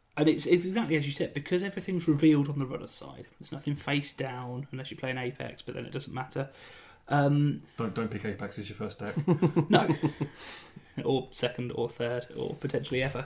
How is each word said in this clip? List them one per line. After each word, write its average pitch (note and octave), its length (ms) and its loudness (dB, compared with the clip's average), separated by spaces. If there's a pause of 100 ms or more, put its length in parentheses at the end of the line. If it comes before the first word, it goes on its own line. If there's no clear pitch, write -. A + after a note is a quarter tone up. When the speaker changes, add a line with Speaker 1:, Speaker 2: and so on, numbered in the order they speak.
(180)
Speaker 1:
and D#3 100 6
it's, - 180 4
it's F3 200 6
exactly F#3 320 2
as C#3 80 2
you C#3+ 80 -2
said, - 200 -4
because F3+ 300 0
everything's F#3 440 -4
revealed D3 420 6
on C#3+ 100 -4
the C3 60 0
runner B2+ 220 -8
side. - 400 -14 (120)
There's - 140 -12
nothing C#3+ 220 -2
face C#3+ 360 -2
down, B2+ 600 -6
unless C3 180 -10
you - 60 -12
play C3 140 -4
an B2+ 60 -4
Apex, B2+ 440 -6
but - 140 -10
then B2 100 -8
it - 80 -16
doesn't C#3 200 -8
matter. C#3 360 -6 (600)
Um, C#3+ 520 4 (160)
Speaker 2:
Don't, A2 160 -2
don't A2+ 160 -2
pick G#2+ 160 -6
Apex G2+ 340 -6
as G2+ 100 -8
your - 80 -12
first G#2+ 220 -8
deck. G#2 140 -6 (280)
Speaker 1:
<laughs> D#3 280 4
No. - 180 8 (1160)
Or C3 280 2
second B2 420 -4
or A#2 160 -2
third, A#2+ 380 -4 (100)
or - 180 -4
potentially C3+ 460 -2
ever, C3 240 -4